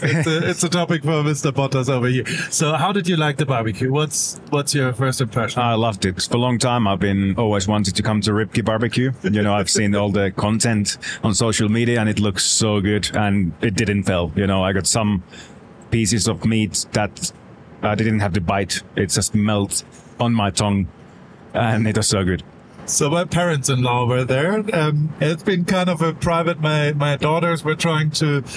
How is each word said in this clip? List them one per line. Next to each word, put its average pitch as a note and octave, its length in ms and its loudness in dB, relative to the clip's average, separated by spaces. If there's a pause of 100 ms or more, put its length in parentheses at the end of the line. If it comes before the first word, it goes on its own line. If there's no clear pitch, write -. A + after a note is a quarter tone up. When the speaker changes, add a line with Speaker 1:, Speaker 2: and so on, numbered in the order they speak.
Speaker 1:
it's D3+ 240 2
a, E3+ 240 0
it's F3 140 -2
a E3+ 40 2
topic E3+ 360 0
for D3+ 180 2
Mister D3 300 0
Bottas C3+ 360 0
over B2+ 200 2
here. B2+ 180 0 (240)
So D#3 220 0
how D#3+ 180 0
did G3 180 -2
you F3+ 80 2
like D3+ 200 0
the D3+ 100 -2
barbecue? B2 460 0
What's, - 480 -2 (100)
what's C#3+ 240 0
your C3 180 0
first C3 280 -2
impression? A#2 420 -2
Speaker 2:
I A#2 120 2
loved A2 300 0
it. F#2 160 0
For - 160 -2
a A#2+ 40 2
long B2 180 2
time, A#2+ 300 2
I've G2 100 2
been G2 400 2
always G#2 300 2
wanted G#2 260 0
to G#2+ 80 -2
come G#2+ 200 2
to G#2+ 100 0
Ribkey G#2+ 320 0
Barbecue. A#2 480 0 (100)
You G#2 200 2
know, G#2 120 2
I've G2+ 160 0
seen G#2 240 2
all G2+ 160 2
the G2 220 0
content G#2+ 680 0 (240)
on A2 120 2
social A2 340 2
media A#2 320 2
and A2 80 2
it G#2 100 -2
looks G2+ 260 0
so G#2+ 360 2
good G#2 340 0
and G2 380 2 (100)
it G#2 140 0
didn't G2+ 260 0
fail. F2 320 0
You G2 140 2
know, F#2+ 160 2
I G2 80 0
got F#2+ 160 -2
some G#2 340 0 (720)
pieces A2+ 340 0
of G2 180 -2
meat A2 480 0
that - 400 -2 (500)
I G#2+ 120 0
didn't G#2+ 240 2
have G2+ 140 0
to G2+ 80 0
bite. G2 420 -2 (140)
It F#2+ 140 0
just - 220 -2
melt G#2 520 0 (340)
on A#2 160 0
my G2+ 160 2
tongue G2 380 0 (640)
and A2 320 0
it G#2+ 100 0
was A2 120 0
so F#2+ 160 2
good. F2+ 180 -2 (440)
Speaker 1:
So - 220 0
my E3+ 160 0
parents-in-law B2+ 840 0
were B2+ 180 2
there. E3 400 0 (100)
Um, D3+ 460 0
it's D#3 240 -2
been F3+ 200 0
kind F#3 240 0
of E3 140 0
a D#3+ 100 0
private, E3 480 0
my, D3+ 320 2
my C#3+ 240 0
daughters E3 460 0
were D#3 140 0
trying D#3 360 0
to D3 300 0 (140)